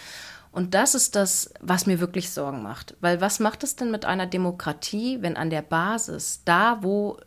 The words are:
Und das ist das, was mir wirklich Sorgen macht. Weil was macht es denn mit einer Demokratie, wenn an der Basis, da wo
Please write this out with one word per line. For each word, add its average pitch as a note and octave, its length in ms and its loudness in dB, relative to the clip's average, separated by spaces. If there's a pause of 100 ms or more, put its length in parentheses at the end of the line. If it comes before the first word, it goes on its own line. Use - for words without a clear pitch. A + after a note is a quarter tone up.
(500)
Und F3+ 240 -4
das A#3 220 4
ist - 200 2
das, - 440 2
was - 260 2
mir F#3 140 4
wirklich F3+ 320 -2
Sorgen C#3 320 -4
macht. - 360 -10
Weil F3 220 2
was G3+ 180 2
macht A3 240 0
es C#4 120 -2
denn A#3+ 160 -2
mit G#3+ 140 -4
einer F#3 200 0
Demokratie, F3+ 960 -2
wenn E3+ 160 -2
an D#3+ 140 -2
der D#3 100 -2
Basis, E3 840 -2
da G#3 360 4
wo G3+ 460 -2